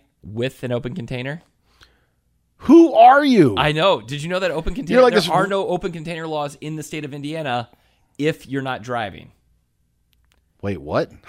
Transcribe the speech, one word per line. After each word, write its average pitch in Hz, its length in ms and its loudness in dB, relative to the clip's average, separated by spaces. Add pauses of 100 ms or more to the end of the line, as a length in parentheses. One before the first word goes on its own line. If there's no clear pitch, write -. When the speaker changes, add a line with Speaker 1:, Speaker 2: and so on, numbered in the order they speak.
(220)
Speaker 1:
with 120 400 -8
an 127 80 -6
open 123 240 -6
container? 127 480 -10 (1160)
Speaker 2:
Who 320 360 6
are 294 300 8
you? 190 340 4
Speaker 1:
I 151 140 0
know. 156 280 2
Did 135 220 -12
you 165 60 -8
know 180 100 -4
that 185 140 -2
open 160 220 -6
container, 202 240 0
Speaker 2:
You're 262 40 8
like 247 120 6
Speaker 1:
there 214 60 4
Speaker 2:
this 165 80 -4
Speaker 1:
are 175 140 2
Speaker 2:
r- 196 60 0
Speaker 1:
no 196 180 -2
open 180 240 -4
container 165 380 -10
laws 147 320 -6
in 156 160 -8
the 156 60 -10
state 151 220 -10
of 135 80 -12
Indiana 143 560 -8 (480)
if 151 300 -4
you're 135 160 -6
not 127 200 -8
driving? 113 500 -8 (1300)
Speaker 2:
Wait, 98 180 -6
what? 87 300 -6 (180)